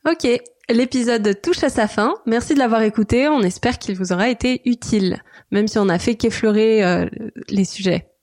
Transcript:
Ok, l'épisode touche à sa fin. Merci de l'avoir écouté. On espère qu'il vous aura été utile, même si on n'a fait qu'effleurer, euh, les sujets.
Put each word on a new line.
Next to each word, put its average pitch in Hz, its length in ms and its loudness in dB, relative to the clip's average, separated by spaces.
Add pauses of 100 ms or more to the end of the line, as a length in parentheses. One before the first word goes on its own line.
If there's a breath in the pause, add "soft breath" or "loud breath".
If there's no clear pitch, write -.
Ok, 330 200 0 (420)
l'épisode 233 720 2
touche 349 220 0
à 277 60 2
sa 214 180 0
fin. 233 260 -2 (140)
Merci 240 260 0
de 277 60 4
l'avoir 226 240 2
écouté. 226 440 2
On 294 140 2
espère 220 380 -2
qu'il 196 160 -6
vous 185 180 -4
aura 202 160 0
été 254 400 -2
utile, 208 480 0 (320 loud breath)
même 208 180 0
si 214 120 -2
on 202 60 2
n'a 175 120 2
fait 233 160 0
qu'effleurer, 220 720 2
euh, 175 220 0 (420)
les 196 140 0
sujets. 180 480 -4 (120)